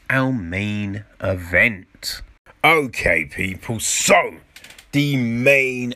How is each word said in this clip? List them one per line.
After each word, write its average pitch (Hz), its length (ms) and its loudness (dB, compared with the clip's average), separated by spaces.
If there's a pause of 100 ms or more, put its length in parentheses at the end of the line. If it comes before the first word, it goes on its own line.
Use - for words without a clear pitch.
our 131 240 0
main 104 720 -4 (160)
event. 92 1000 -2 (420)
Okay, 135 640 2
people, 95 520 -8
so 143 580 2 (560)
the 143 240 2
main 123 800 2